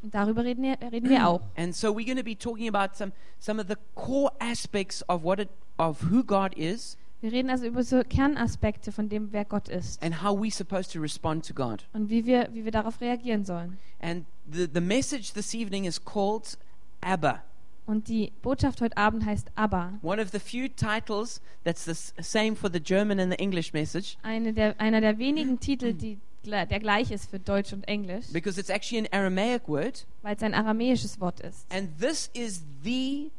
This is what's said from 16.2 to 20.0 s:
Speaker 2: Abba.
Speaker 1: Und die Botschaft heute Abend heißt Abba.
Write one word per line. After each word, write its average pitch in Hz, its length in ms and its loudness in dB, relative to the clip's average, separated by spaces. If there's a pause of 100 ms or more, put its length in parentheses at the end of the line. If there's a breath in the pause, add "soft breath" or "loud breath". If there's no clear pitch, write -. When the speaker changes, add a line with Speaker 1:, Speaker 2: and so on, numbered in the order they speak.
Speaker 2:
Abba. 156 420 2 (420)
Speaker 1:
Und 214 220 0
die 220 240 0 (100)
Botschaft 262 380 0
heute 233 160 0
Abend 214 300 2
heißt 208 300 -2
Abba. 196 460 0